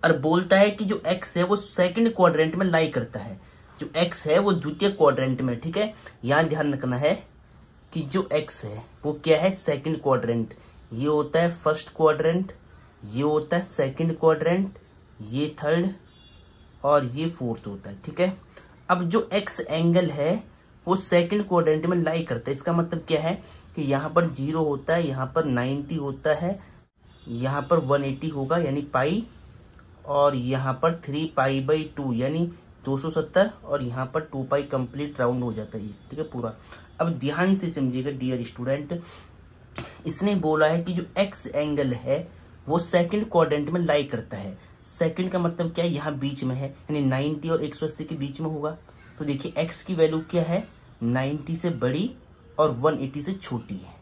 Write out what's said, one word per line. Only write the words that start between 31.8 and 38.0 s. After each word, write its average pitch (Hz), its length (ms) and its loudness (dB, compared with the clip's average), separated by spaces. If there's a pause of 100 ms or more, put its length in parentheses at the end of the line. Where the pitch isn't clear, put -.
टू 135 160 -4
यानी 135 280 0 (440)
दो 135 140 -2
सौ 160 120 -4
सत्तर, 160 400 2 (140)
और 143 180 -2
यहाँ 127 240 -4
पर 156 160 -4
टू 139 220 -8
पाई 139 200 0
कंप्लीट 135 560 -6
राउंड 123 220 0
हो 117 100 -4
जाता 107 260 -8
है, 104 100 -10 (220)
ठीक 135 80 -10
है, 156 60 -4
पूरा। 117 300 -6 (460)
अब 170 180 2
ध्यान 160 380 2
से 180 120 -4
समझिएगा 131 440 -2